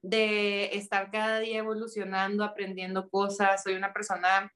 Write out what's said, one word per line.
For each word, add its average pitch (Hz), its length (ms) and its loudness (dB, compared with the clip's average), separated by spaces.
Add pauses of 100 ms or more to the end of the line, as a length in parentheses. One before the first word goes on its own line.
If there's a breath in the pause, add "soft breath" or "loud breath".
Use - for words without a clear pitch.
de 208 760 2
estar 196 340 -2
cada 220 280 0
día 220 200 -2
evolucionando, 208 840 -2
aprendiendo 190 640 -6
cosas. 196 540 2
Soy 190 100 0
una 196 200 -2
persona 196 640 2